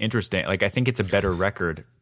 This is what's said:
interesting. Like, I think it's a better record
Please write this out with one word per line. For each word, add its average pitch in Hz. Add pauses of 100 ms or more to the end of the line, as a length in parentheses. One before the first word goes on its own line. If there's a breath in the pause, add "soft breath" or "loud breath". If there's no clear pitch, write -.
interesting. 104
Like, 98
I 98
think 127
it's 120
a 104
better 95
record 87 (180)